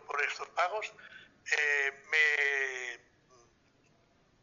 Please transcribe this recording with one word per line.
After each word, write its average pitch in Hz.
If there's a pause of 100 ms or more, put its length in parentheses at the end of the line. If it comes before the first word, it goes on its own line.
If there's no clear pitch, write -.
por 143
estos 139
pagos, 185 (580)
eh, 143 (200)
me, 139 (1400)